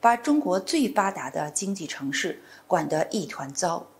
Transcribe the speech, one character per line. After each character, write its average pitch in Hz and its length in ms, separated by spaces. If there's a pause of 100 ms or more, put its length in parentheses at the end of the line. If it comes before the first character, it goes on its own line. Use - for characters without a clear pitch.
把 233 160
中 294 220
国 190 220
最 254 280
发 196 220
达 156 180
的 151 220
经 196 240
济 180 100
城 139 280
市 - 280 (280)
管 160 200
得 156 220
一 190 160
团 139 260
糟。 170 320 (160)